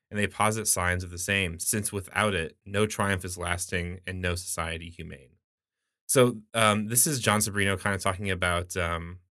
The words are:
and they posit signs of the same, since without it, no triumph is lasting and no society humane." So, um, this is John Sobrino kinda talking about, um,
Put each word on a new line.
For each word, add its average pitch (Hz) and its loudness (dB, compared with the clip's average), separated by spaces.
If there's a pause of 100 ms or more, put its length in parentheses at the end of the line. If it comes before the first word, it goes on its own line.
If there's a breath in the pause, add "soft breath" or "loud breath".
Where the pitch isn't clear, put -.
(100)
and 104 -4
they 101 2
posit 107 0
signs 90 2
of 90 -10
the 87 -12
same, 90 0
since - -2
without 101 0
it, 82 -4
no 101 2
triumph 98 0
is 90 -8
lasting 87 -4
and 92 -8
no 87 0
society 82 -6
humane." 80 -16 (760)
So, 123 6 (160)
um, 107 4
this 120 2
is 147 0
John 107 4
Sobrino 98 0
kinda 98 0
talking 98 -2
about, 87 0
um, 85 -4 (160)